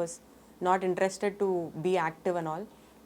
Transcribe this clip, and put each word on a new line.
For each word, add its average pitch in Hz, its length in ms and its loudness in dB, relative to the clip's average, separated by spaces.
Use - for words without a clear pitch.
was 170 120 -2
not 185 220 4
interested 190 440 0
to 196 60 2
be 180 80 2
active 175 320 -2
and 160 120 -4
all. 180 120 -6